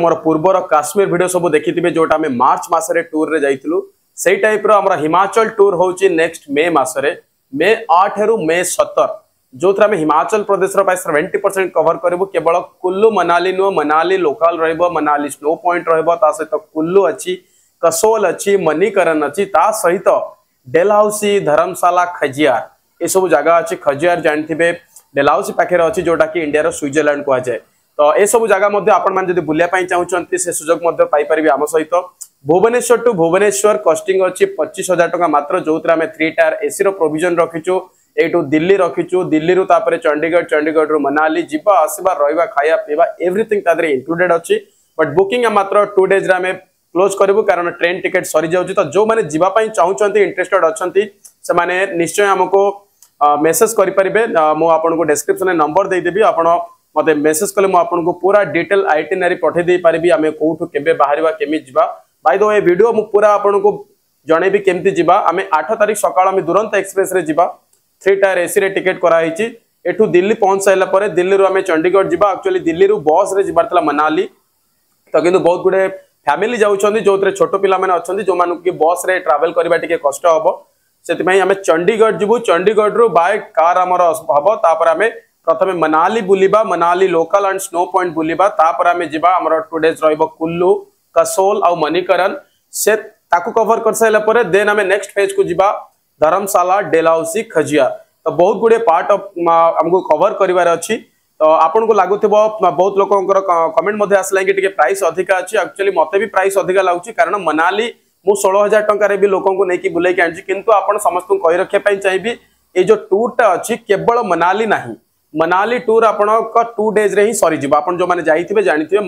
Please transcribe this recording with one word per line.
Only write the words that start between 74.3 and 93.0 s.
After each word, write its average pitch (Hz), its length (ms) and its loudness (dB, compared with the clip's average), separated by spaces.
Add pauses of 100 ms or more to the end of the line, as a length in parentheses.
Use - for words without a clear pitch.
ତ - 100 4
କିନ୍ତୁ 180 160 2
ବହୁତ 170 220 2
ଗୁଡ଼େ 190 220 2 (420)
Family 185 320 -2
ଯାଉଛନ୍ତି, 208 420 0
ଯୋଉଥିରେ 190 320 0
ଛୋଟ 165 220 0 (100)
ପିଲାମାନେ 190 300 0
ଅଛନ୍ତି, 185 300 -4
ଯୋଉମାନଙ୍କୁ 175 400 -2
କି 180 80 -2
ବସ୍ରେ 170 480 0
travel 160 340 -2
କରିବା 170 240 0
ଟିକେ 165 200 -4
କଷ୍ଟ 139 280 -4
ହବ। 160 200 2 (600)
ସେଥିପାଇଁ 180 360 0
ଆମେ 185 140 2 (120)
ଚଣ୍ଡିଗଡ଼ 202 520 2
ଯିବୁ, 202 200 0
ଚଣ୍ଡିଗଡ଼ରୁ 208 720 2
by 170 240 2 (220)
car 170 220 2
ଆମର 180 240 2 (340)
ହବ। 147 120 2 (180)
ତାପରେ 160 260 2
ଆମେ 170 160 0 (380)
ପ୍ରଥମେ 170 280 0
ମନାଲି 170 480 0
ବୁଲିବା, 190 420 2
ମନାଲି 180 440 0
local 170 400 0
and 190 200 -4
snow 170 180 -2
point 180 280 -2
ବୁଲିବା। 160 320 0 (140)
ତାପରେ 170 300 2
ଆମେ 175 180 0
ଯିବା, 156 220 0 (100)
ଆମର 156 200 -2
ଟୁ 160 180 -8
days 160 260 0
ରହିବ 156 180 2 (180)
କୁଲ୍ଲୁ, 170 320 0 (440)
କସୋଲ 190 500 2
ଆଉ 175 100 2
ମଣିକରଣ, 175 560 0 (420)
ସେ - 180 -2 (400)